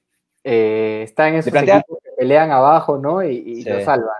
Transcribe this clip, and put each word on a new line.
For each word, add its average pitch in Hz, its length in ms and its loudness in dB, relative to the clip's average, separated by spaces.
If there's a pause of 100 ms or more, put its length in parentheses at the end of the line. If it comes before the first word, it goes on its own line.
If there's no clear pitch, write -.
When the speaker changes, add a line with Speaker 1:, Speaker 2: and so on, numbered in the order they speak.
(440)
Speaker 1:
eh, 110 600 0
está 156 240 0
en 160 60 -2
Speaker 2:
Le 160 60 -2
Speaker 1:
esos - 120 -4
Speaker 2:
plantea 147 260 4
Speaker 1:
equipos - 240 -10
que - 140 -20
pelean 143 340 2
abajo, 147 480 2
¿no? 156 240 -2
Y, 143 140 -4
y 117 260 -12
Speaker 2:
Sí. 113 60 -12
Speaker 1:
lo 101 160 -2
salva, 113 360 -2